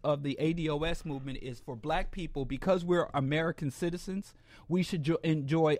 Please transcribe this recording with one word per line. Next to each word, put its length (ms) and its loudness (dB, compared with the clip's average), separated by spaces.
of 200 0
the 160 -2
A 120 2
D 160 -2
O 120 0
S 260 -2
movement 360 -6
is 180 -8
for 160 -10
black 360 -2
people, 320 -4
because 400 0
we're 300 4
American 580 0
citizens, 640 -6
we 160 2
should 200 -2
jo-, 200 4
enjoy 560 4